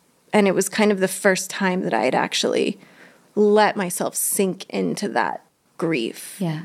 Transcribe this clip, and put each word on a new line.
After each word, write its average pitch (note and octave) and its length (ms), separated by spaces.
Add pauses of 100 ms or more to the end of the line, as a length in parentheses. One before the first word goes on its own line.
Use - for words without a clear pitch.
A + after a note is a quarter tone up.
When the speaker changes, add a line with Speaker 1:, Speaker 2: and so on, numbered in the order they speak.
(320)
Speaker 1:
And G3+ 160
it F3+ 60
was F#3 140
kind G#3 240
of F#3+ 80
the F#3 80
first F#3 400
time F#3 340
that F3+ 120
I A2+ 100
had C3 100
actually - 640 (560)
let G#3 420
myself F3 380
sink - 540
into F#3+ 400
that G#2 340 (360)
grief. D#3+ 600
Speaker 2:
Yeah. E3 260